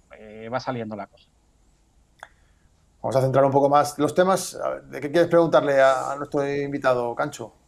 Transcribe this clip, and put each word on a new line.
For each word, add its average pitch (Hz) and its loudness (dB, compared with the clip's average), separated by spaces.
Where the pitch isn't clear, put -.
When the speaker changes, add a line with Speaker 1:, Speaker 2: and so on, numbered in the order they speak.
Speaker 1:
eh, 107 -18
va 127 -2
saliendo 117 -8
la 101 -10
cosa. - -20
Speaker 2:
Vamos 113 -2
a 131 2
centrar 135 2
un 135 2
poco 139 2
más 143 2
los 147 0
temas. 185 0
A 135 -4
ver, 131 -8
¿de 135 -14
qué 143 -8
quieres 170 2
preguntarle 151 4
a, 131 2
a 139 -8
nuestro 143 -4
invitado, 135 -2
Cancho? 139 -8